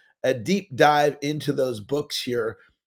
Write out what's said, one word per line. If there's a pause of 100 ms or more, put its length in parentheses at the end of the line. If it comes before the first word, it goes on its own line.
(260)
a
deep
dive
into
those
books
here (300)